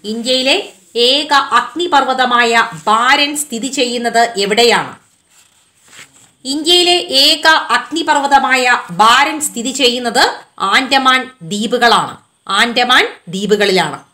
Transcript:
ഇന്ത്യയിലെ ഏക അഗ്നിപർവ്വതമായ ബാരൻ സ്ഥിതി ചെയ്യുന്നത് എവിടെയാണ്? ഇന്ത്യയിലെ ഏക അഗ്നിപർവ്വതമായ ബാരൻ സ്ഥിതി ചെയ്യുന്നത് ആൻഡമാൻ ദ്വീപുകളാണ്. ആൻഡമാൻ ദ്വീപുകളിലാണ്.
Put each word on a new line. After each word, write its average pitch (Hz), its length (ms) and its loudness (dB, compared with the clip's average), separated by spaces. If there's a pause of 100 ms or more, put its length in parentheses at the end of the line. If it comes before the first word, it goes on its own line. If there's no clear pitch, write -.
ഇന്ത്യയിലെ 254 680 -2 (240)
ഏക 277 360 0
അഗ്നിപർവ്വതമായ 254 1400 0 (160)
ബാരൻ 269 500 0
സ്ഥിതി 233 300 -8
ചെയ്യുന്നത് 240 720 -2
എവിടെയാണ്? 202 600 0 (1500)
ഇന്ത്യയിലെ 349 540 0
ഏക 302 480 0
അഗ്നിപർവ്വതമായ 277 1400 0
ബാരൻ 262 500 2
സ്ഥിതി 240 320 -6
ചെയ്യുന്നത് 247 680 0 (200)
ആൻഡമാൻ 262 720 0 (120)
ദ്വീപുകളാണ്. 208 760 0 (320)
ആൻഡമാൻ 247 600 0 (200)
ദ്വീപുകളിലാണ്. 185 720 0 (140)